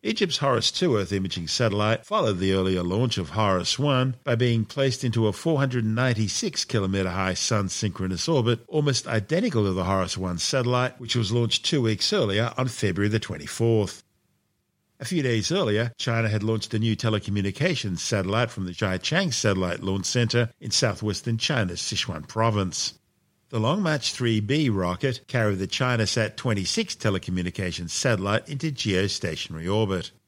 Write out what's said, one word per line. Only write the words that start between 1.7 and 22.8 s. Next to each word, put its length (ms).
followed 320
the 160
earlier 300
launch 340
of 120
horace 500
one 440
by 120
being 280
placed 400
into 220
a 80
four 240
hundred 260
ninety-six 800
kilometer 460
high 240
sun 340
synchronous 600
orbit, 400
almost 400
identical 560
to 80
the 140
horace 300
one 220
satellite, 640
which 140
was 160
launched 340
two 160
weeks 320
earlier 420
on 120
February 420
the 100
twenty-fourth. 840
A 60
few 180
days 280
earlier, 460
China 320
had 140
launched 320
a 40
new 160
telecommunications 1000
satellite 540
from 140
the 80
Jiachang 600
Satellite 480
Launch 240
Center 460
in 80
southwestern 680
China's 420
Sichuan 460
province. 680